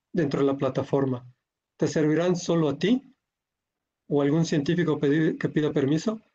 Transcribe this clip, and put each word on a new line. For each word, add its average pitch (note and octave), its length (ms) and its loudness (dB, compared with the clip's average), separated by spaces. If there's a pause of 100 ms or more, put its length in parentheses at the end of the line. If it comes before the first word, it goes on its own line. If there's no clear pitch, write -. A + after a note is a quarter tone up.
(140)
dentro C#3+ 260 -2
de C#3 60 2
la C#3 100 2
plataforma. C3 680 -2 (520)
Te D#3 100 0
servirán D#3+ 500 2
solo E3+ 320 0
a C#3 80 -4
ti A#3+ 360 0 (920)
o D3 140 0
algún D3+ 240 2
científico D#3 520 0
pedir, D#3 400 0
que - 120 -4
pida D3+ 240 -2
permiso, D#3+ 480 -2 (140)